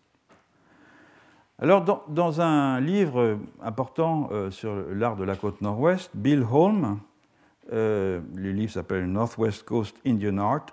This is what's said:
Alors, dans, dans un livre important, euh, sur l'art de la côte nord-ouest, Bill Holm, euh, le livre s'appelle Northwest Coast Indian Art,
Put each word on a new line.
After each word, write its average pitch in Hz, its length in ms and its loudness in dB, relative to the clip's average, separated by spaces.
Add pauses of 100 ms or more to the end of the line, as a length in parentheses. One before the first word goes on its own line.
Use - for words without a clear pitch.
(1600)
Alors, 185 260 4
dans, 190 240 0
dans 160 340 0
un 143 380 2
livre 131 600 2 (220)
important, 143 680 -2
euh, 98 200 -4
sur 104 240 -6 (160)
l'art 110 240 -2
de 98 80 -4
la 98 120 -2
côte 101 260 -6
nord-ouest, 139 540 0
Bill 127 280 2
Holm, 139 560 2 (720)
euh, 104 480 0 (160)
le 98 160 -4
livre 104 200 -2
s'appelle 92 340 -4
Northwest 110 580 -2
Coast 113 320 -4 (100)
Indian 104 340 0
Art, 120 340 0